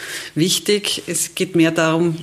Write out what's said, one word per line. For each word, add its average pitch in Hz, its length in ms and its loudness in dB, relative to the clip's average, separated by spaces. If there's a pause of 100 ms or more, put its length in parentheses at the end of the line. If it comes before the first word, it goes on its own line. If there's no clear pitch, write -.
(340)
wichtig. 196 720 0
Es - 300 -4
geht 185 180 -4
mehr 165 160 6
darum, 165 520 2